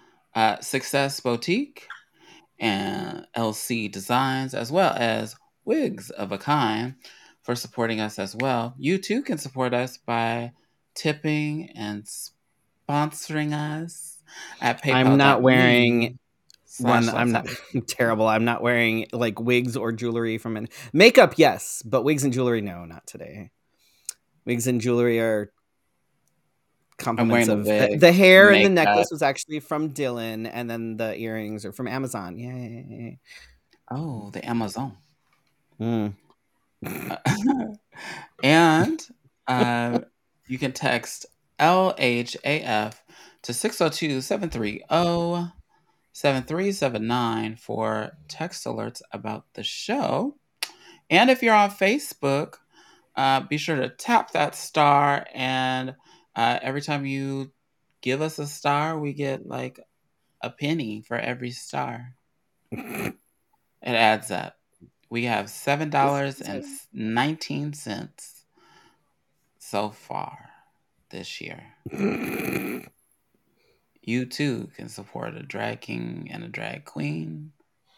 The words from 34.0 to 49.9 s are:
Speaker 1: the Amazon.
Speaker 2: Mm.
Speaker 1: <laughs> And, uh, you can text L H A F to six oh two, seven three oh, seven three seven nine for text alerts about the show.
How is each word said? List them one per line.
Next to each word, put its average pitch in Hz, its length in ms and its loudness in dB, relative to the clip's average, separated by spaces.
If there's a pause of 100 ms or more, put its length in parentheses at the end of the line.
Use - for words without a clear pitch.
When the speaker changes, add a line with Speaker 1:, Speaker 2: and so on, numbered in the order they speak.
Speaker 1:
the - 140 -12
Amazon. 117 520 -4 (800)
Speaker 2:
Mm. 110 340 -2 (680)
Speaker 1:
<laughs> 220 1000 -2 (640)
And, 165 640 6 (420)
uh, 120 520 2 (480)
you 127 100 -6
can 135 140 -2
text 131 540 -2 (340)
L 180 400 4
H 120 440 0
A 147 180 -2
F 107 420 -4 (400)
to 156 100 -6
six - 280 -4
oh 165 80 4
two, 147 320 -4
seven 196 280 -4
three 107 400 -6
oh, 170 640 0 (600)
seven 135 300 0
three 175 300 -2
seven 123 340 -2
nine 113 500 -2
for 110 580 -4 (140)
text - 380 -10
alerts 113 360 -8 (100)
about 107 420 -10
the - 80 -12
show. 226 760 -4 (720)